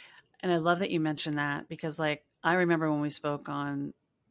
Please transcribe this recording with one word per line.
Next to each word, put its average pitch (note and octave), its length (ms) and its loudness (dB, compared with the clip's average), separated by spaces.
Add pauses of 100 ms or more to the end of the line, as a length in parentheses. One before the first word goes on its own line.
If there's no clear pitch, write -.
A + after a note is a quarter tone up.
(400)
And F#3 120 0
I E3+ 60 4
love E3+ 220 2
that G3 120 -2
you E3 80 2
mentioned D#3 380 -2
that, D3 320 -4
because, D#3+ 300 -6
like, D3+ 260 -2 (180)
I E3+ 100 4
remember E3+ 360 4
when D3 120 2
we D3 80 0
spoke D3 400 -4
on C#3+ 440 -4 (380)